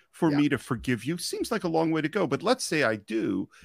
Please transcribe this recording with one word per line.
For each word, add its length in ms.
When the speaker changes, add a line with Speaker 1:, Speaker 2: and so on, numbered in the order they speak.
Speaker 1:
for 180
Speaker 2:
Yeah. 60
Speaker 1:
me 140
to 80
forgive 460
you, 140
seems 320
like 140
a 40
long 220
way 100
to 80
go. 200
But 160
let's 200
say 200
I 120
do, 520